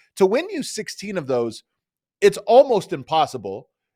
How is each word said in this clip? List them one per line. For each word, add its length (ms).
To 100
win 240
you 140
sixteen 540
of 100
those, 360
it's 180
almost 520
impossible. 800